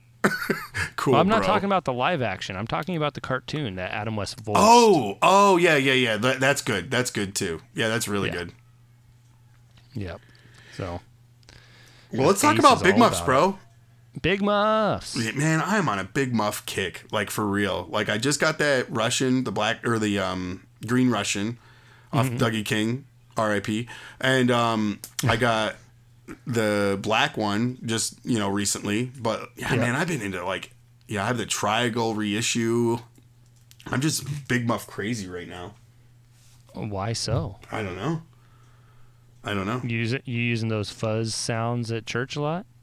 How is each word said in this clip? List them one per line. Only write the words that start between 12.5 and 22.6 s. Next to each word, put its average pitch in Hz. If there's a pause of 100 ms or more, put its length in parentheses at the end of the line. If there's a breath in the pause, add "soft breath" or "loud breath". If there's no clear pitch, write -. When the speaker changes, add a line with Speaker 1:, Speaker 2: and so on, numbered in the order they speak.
Speaker 2:
Ace 330
Speaker 1:
about 277
Speaker 2:
is -
Speaker 1:
Big 190
Speaker 2:
all 220
Speaker 1:
Muffs, 196
Speaker 2:
about -
Speaker 1:
bro. 143 (640)
Speaker 2:
it. -
Big 196
Muffs. 202
Speaker 1:
Yeah, 113
man, 160
I 180
am 170
on 101
a 95
Big 127
Muff 104
kick, -
like, 104
for 107
real. 98
Like, 107
I 110
just 139
got 156
that 143
Russian, 127
the 113
black, 107
or 117
the, 104
um, 92 (200)
green 127
Russian 104 (540 soft breath)
off 123
Speaker 2:
Mm-hmm. 117
Speaker 1:
Dougie 110